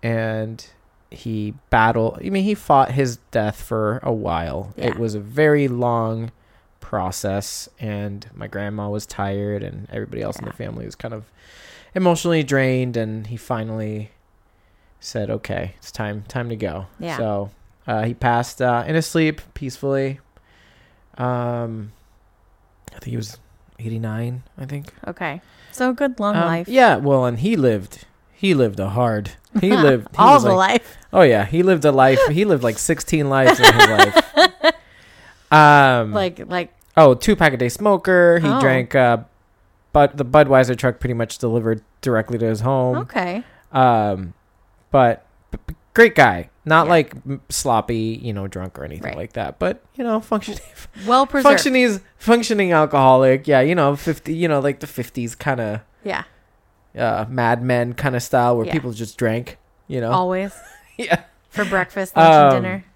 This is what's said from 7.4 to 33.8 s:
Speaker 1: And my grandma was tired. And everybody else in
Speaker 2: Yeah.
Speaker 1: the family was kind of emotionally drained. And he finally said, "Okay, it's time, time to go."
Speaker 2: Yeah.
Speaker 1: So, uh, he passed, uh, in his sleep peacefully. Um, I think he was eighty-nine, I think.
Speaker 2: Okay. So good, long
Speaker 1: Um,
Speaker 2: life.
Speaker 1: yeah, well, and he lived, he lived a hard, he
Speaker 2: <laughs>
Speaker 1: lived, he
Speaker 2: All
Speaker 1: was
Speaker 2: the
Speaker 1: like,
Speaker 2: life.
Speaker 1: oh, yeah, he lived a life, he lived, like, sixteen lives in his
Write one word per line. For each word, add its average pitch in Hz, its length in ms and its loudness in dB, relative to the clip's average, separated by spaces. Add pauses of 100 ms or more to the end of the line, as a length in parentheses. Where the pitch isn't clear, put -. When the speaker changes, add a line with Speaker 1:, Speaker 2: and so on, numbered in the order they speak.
Speaker 1:
And 101 520 -10
my 107 140 -16
grandma 104 420 -10
was 104 160 -8
tired. 101 600 -8
And 98 260 -16
everybody 107 320 -12
else - 160 -10
in - 60 -14
Speaker 2:
Yeah. - 80 -14
Speaker 1:
the - 40 -18
family 113 300 -14
was 104 80 -16
kind 113 180 -14
of 107 120 -16 (680)
emotionally 170 520 0
drained. 127 520 -2
And 110 300 -6
he 117 100 -12
finally 110 760 -10 (880)
said, 104 280 -8
"Okay, 92 500 -8
it's - 120 -20
time, 104 380 -10
time 120 220 -8
to 117 60 -8
go." 95 300 -8 (140)
Speaker 2:
Yeah. 165 160 -10
Speaker 1:
So, 104 340 -6 (380)
uh, 110 160 -4
he 117 100 -6
passed, 120 480 -4
uh, 120 240 -2
in 156 80 -6
his 160 120 -2
sleep 156 340 -2 (140)
peacefully. 135 680 -6 (1000)
Um, 120 720 -6 (1000)
I - 60 -20
think - 120 -14
he 120 60 -8
was 110 220 -12 (400)
eighty-nine, 113 640 -8 (160)
I 135 80 -14
think. 143 260 -14 (140)
Speaker 2:
Okay. 170 340 -10 (300)
So 254 220 -4
good, 262 260 -4
long 208 160 -2
Speaker 1:
Um, 170 100 0
Speaker 2:
life. 170 240 -4
Speaker 1:
yeah, 233 280 6
well, 135 280 2
and 120 140 -2
he 196 160 -2
lived, 117 500 -2 (280)
he 196 200 0
lived 113 280 0
a 95 100 -4
hard, 110 400 -2 (300)
he 185 100 2
Speaker 2:
<laughs> 254 60 4
Speaker 1:
lived, 139 340 2
he - 80 -12
Speaker 2:
All 240 160 8
Speaker 1:
was 269 80 6
Speaker 2:
the 233 100 2
Speaker 1:
like, 190 300 2
Speaker 2:
life. - 160 -20 (140)
Speaker 1:
oh, 190 100 6
yeah, 113 240 6
he 160 160 -2
lived 180 220 2
a 151 80 4
life, 135 260 6 (120)
he 170 140 0
lived, 156 200 0
like, 110 140 -2
sixteen 151 520 -2
lives 135 300 4
in 427 120 6
his 403 160 6